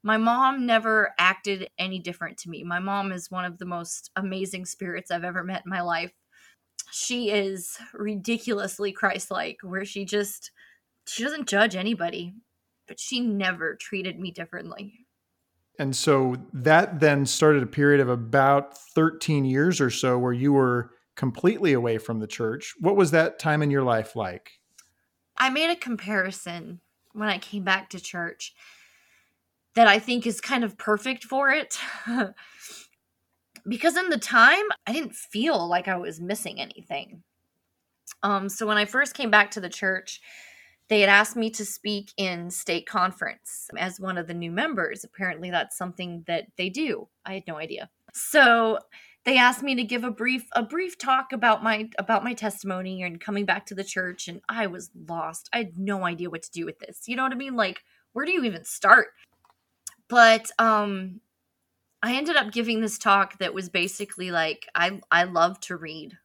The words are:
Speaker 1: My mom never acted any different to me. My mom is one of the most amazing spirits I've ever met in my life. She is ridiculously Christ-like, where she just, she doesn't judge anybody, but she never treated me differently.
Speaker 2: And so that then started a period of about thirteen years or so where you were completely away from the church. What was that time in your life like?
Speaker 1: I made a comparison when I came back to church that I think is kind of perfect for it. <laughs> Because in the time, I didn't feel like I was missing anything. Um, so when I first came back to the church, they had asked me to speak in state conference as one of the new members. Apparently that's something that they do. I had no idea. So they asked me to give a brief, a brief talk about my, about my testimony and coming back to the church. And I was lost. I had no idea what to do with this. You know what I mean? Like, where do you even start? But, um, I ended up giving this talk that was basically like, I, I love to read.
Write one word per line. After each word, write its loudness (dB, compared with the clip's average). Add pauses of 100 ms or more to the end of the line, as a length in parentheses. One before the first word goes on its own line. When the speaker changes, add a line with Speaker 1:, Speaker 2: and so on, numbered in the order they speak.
Speaker 1:
My 2
mom 2
never 2
acted 0
any -4
different -10
to -14
me. -12
My -6
mom -4
is -10
one -6
of -10
the -12
most -10
amazing -6
spirits -10
I've -4
ever -6
met -6
in -8
my -4
life. -2 (800)
She -4
is -4 (140)
ridiculously -4
Christ-like, -4
where -6
she -8
just, -4 (560)
she -8
doesn't -6
judge 4
anybody, -4 (520)
but -20
she -6
never 0
treated -8
me -8
differently. -14 (720)
Speaker 2:
And -2
so 2 (180)
that 4
then 6
started 4
a -4
period 6
of 4
about 4
thirteen 2
years 2
or 4
so 2
where 0
you 2
were 4 (240)
completely 2
away 2
from -4
the -6
church. -4
What 2
was 6
that 2
time 2
in 2
your 2
life 0
like? -8 (880)
Speaker 1:
I 4
made 0
a 2
comparison -6 (320)
when -4
I 0
came -8
back 0
to -12
church -8 (1200)
that 10
I 8
think -2
is -2
kind -2
of -6
perfect -2
for 0
it. 0 (300)
<laughs> -2 (1300)
Because 0
in 0
the 2
time, 6 (200)
I -4
didn't -4
feel -2
like 0
I -2
was -8
missing -8
anything. -12 (1000)
Um, 0
so -6
when 2
I 2
first -2
came -2
back 6
to -10
the -10
church, -6 (640)
they 4
had 6
asked 6
me 0
to -8
speak -8
in -4
state -4
conference -4
as -6
one -4
of -8
the -8
new -6
members. -4
Apparently -8
that's -2
something -10
that -4 (120)
they -2
do. -4 (180)
I -10
had -10
no -10
idea. -12 (240)
So 6 (460)
they 2
asked 4
me -2
to 0
give -4
a -4
brief, -4
a 2
brief -4
talk 0
about 2
my, 0
about 0
my -4
testimony -6
and -8
coming -4
back -2
to -14
the -6
church. -8
And -14
I -2
was -10 (160)
lost. -8
I -2
had -6
no -4
idea -4
what -10
to -18
do -8
with -10
this. -18
You -6
know -2
what 0
I -6
mean? -8
Like, -2 (320)
where -4
do -2
you 0
even -4
start? 4 (1000)
But, 6
um, 0 (840)
I 0
ended 0
up 2
giving 0
this -4
talk 4
that -4
was -6
basically -4
like, -2
I, -2 (100)
I 4
love 2
to -10
read. -14